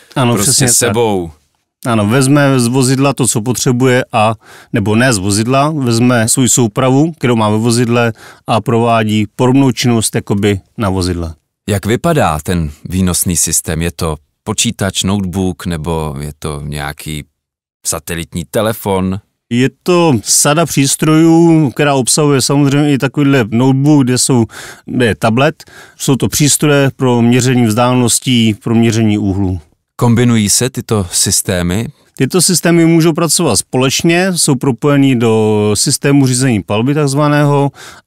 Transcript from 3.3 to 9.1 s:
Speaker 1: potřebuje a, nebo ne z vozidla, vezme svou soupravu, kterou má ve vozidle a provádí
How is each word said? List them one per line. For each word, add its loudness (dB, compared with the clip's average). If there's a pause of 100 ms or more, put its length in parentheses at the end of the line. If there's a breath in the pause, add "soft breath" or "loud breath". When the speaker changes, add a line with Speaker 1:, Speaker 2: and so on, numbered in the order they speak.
Speaker 1:
potřebuje 0
a, 0 (380 loud breath)
nebo 0
ne 2
z 0
vozidla, 0
vezme 0
svou 0
soupravu, 0
kterou -2
má 0
ve 0
vozidle 0 (340 loud breath)
a -2
provádí 0 (100)